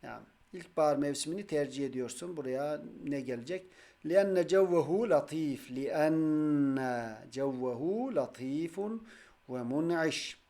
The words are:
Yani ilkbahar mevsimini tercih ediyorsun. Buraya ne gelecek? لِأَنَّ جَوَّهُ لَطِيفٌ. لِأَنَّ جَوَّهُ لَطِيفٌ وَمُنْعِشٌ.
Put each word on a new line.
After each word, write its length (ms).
Yani 200
ilkbahar 440
mevsimini 500
tercih 380
ediyorsun. 520
Buraya 440
ne 180
gelecek? 440
لِأَنَّ 320
جَوَّهُ 360
لَطِيفٌ. 460
لِأَنَّ 1000
جَوَّهُ 500
لَطِيفٌ 800
وَمُنْعِشٌ. 880